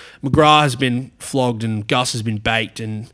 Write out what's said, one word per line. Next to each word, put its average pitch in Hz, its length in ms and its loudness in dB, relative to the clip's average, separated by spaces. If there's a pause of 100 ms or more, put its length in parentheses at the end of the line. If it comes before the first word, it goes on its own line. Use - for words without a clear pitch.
(240)
McGrath 151 400 4
has 131 120 0
been 127 440 -2
flogged 123 440 -2
and 107 240 -4
Gus 127 260 0
has 113 100 -4
been 110 160 -2
baked 113 400 -2
and 107 340 -8